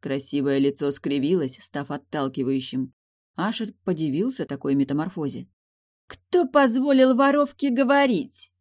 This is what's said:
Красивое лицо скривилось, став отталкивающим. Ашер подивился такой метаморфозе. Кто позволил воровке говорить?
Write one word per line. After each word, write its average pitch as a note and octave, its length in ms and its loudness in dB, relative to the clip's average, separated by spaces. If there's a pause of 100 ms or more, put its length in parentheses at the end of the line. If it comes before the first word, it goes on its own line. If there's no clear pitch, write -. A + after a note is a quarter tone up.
Красивое C#3 580 -2
лицо C#3 340 0
скривилось, C#3+ 680 -2
став - 320 -10
отталкивающим. C3+ 1000 -4 (440)
Ашер G#3 360 -6 (120)
подивился E3 600 -2
такой C#3 300 -4
метаморфозе. C#3+ 760 -4 (580)
Кто - 400 0
позволил C4 680 4
воровке C#4+ 560 2
говорить? B3+ 920 0